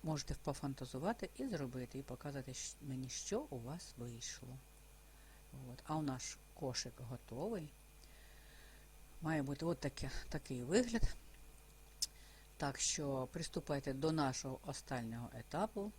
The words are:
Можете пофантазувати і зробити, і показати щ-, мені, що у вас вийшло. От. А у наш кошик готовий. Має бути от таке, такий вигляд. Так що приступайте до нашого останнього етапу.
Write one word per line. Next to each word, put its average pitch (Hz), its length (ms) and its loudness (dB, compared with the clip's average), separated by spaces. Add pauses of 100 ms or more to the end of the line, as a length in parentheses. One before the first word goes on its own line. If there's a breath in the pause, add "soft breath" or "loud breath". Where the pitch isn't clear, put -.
Можете 156 400 2
пофантазувати 139 920 0
і 269 100 0
зробити, 131 520 0
і 135 40 -4
показати 135 480 -4
щ-, - 300 -4
мені, 131 280 -2
що - 400 0
у 131 100 -2
вас 139 380 -6
вийшло. 120 600 -6 (1160 loud breath)
От. - 140 -10
А 156 80 2
у 156 60 4
наш 135 360 0 (160)
кошик 127 460 0
готовий. 143 760 -2 (1500 loud breath)
Має 156 220 6
бути 156 220 2
от 170 140 4
таке, - 320 2 (180)
такий 127 340 0
вигляд. 226 520 8 (1400 loud breath)
Так 139 220 2
що 135 520 4
приступайте 147 640 2
до 151 180 6
нашого 135 540 4
останнього 117 680 -2
етапу. 196 640 0